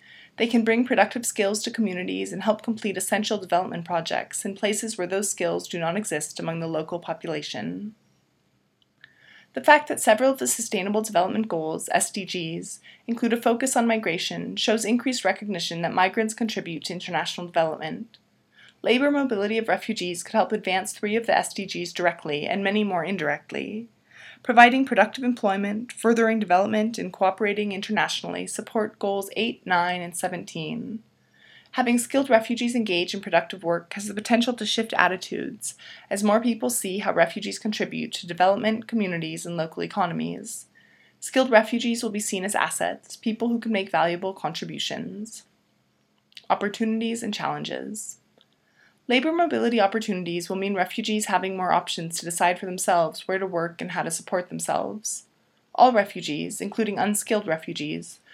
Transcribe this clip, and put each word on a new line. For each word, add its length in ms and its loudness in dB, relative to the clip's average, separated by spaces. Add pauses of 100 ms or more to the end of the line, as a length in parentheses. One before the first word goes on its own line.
(380)
They 100 2
can 160 4
bring 200 4
productive 400 2
skills 380 0
to 80 -4
communities 600 -4
and 100 -8
help 200 0
complete 340 -4
essential 420 0
development 460 -2
projects 600 -4
in 120 -6
places 420 -2
where 80 -2
those 240 -2
skills 380 -2
do 100 -6
not 180 0
exist 440 -4
among 180 -4
the 80 -4
local 320 -4
population. 960 -8 (1600)
The 80 -4
fact 280 8
that 120 -4
several 300 6
of 80 0
the 80 -2
Sustainable 560 0
Development 460 2
Goals, 440 -4
S 200 2
D 120 -6
Gs, 540 -8 (300)
include 240 0
a 40 2
focus 380 2
on 100 2
migration 680 -2
shows 300 0
increased 400 0
recognition 580 -2
that 100 0
migrants 420 2
contribute 500 -4
to 80 -6
international 560 -4
development. 680 -2 (640)
Labor 280 4
mobility 480 0
of 100 -2
refugees 540 -2
could 100 -14
help 200 4
advance 400 -2
three 240 -2
of 100 -2
the 100 4
S 160 2
D 140 -6
Gs 260 -6
directly 540 0
and 160 -2
many 220 2
more 200 0
indirectly. 840 -4 (560)
Providing 420 10
productive 380 2
employment, 640 0
furthering 480 4
development, 580 2
and 160 -6
cooperating 600 0
internationally 760 -2
support 540 -4
goals 340 -2
eight, 320 -4
nine, 340 2
and 160 -10
seventeen. 880 -6 (720)
Having 240 2
skilled 300 0
refugees 460 2
engage 400 0
in 60 -6
productive 420 0
work 300 -2
has 160 -8
the 60 -8
potential 400 2
to 120 -6
shift 280 -2
attitudes, 800 0 (340)
as 140 -2
more 160 6
people 280 0
see 300 -4
how 140 -2
refugees 480 0
contribute 540 -4
to 120 -10
development, 640 2
communities, 580 -2
and 100 -6
local 280 -4
economies. 800 -4 (540)
Skilled 280 0
refugees 540 4
will 80 -2
be 80 -4
seen 260 -4
as 120 -2
assets, 580 -2
people 360 -2
who 100 0
can 100 -4
make 180 -2
valuable 440 0
contributions. 1120 -8 (1040)
Opportunities 760 -2
and 100 -4
challenges. 840 -6 (920)
Labor 220 4
mobility 480 2
opportunities 680 0
will 60 -2
mean 220 -2
refugees 500 0
having 300 0
more 160 2
options 440 0
to 80 -8
decide 360 2
for 60 -6
themselves 600 0
where 140 0
to 40 -4
work 360 -4
and 100 -6
how 140 -2
to 60 -4
support 400 -4
themselves. 760 -4 (500)
All 160 8
refugees, 680 -2
including 360 -2
unskilled 520 0
refugees, 720 -6 (140)